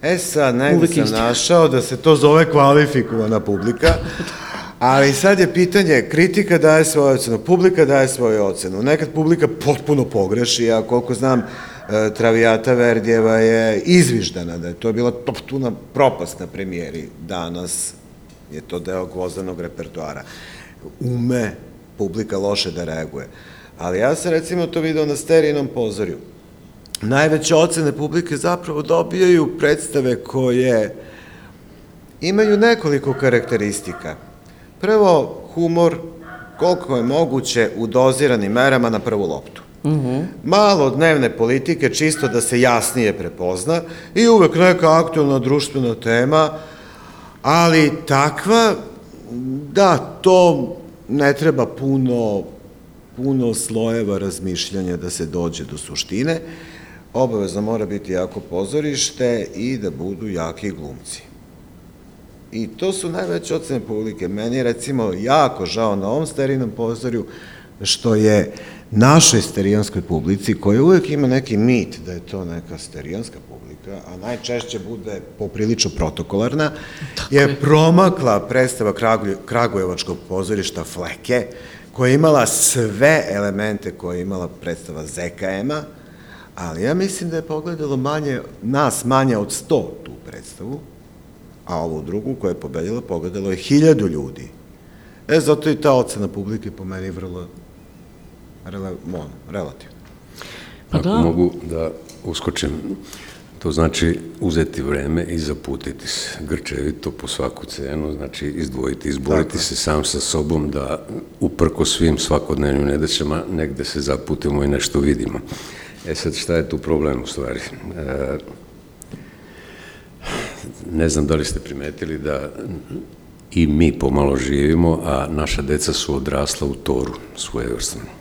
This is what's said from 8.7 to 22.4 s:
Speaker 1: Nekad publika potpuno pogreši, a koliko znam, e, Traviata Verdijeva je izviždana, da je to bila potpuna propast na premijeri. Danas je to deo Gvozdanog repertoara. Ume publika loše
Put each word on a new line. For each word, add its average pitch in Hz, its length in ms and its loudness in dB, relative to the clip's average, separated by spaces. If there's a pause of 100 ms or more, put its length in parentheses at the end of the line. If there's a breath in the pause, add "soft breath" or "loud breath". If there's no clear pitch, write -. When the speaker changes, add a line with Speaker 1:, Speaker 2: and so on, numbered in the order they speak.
Speaker 1:
Nekad 151 260 2
publika 160 380 2 (180)
potpuno 139 400 2
pogreši, 113 680 0
a 110 100 2
koliko 120 320 0
znam, 123 260 2
e, - 760 -4
Traviata 113 600 4
Verdijeva 113 640 4
je 113 420 4
izviždana, 101 760 2
da 85 100 -8
je 87 60 -6
to 113 200 -2
bila 120 180 0
potpuna 120 600 -6 (220)
propast 123 460 -2
na 90 80 -10
premijeri. 85 640 -10 (180)
Danas 87 680 -8 (580)
je 76 100 -12
to 87 180 -8
deo 92 260 -6
Gvozdanog 90 560 -8
repertoara. 78 600 -12 (760 loud breath)
Ume 123 540 -2 (440)
publika 101 400 -4
loše 95 340 -2